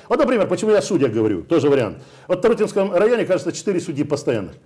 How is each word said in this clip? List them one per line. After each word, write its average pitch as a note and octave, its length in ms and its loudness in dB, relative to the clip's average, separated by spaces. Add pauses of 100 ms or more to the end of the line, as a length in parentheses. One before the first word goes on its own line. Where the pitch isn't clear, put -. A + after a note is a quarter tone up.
Вот, B3 100 2
например, A#3 280 2
почему G3 240 0
я G#3 80 4
о - 40 2
судьях C#3 300 0
говорю, G#2+ 300 0
тоже D3 260 2
вариант. A#2 280 0 (300)
Вот F3+ 120 -2
в - 20 -14
Тарутинском G#3+ 520 0
районе, G#3 320 2
кажется, E3+ 280 -2
четыре F#3+ 260 -4
судьи D3 240 -4
постоянных. A#2+ 520 -4 (100)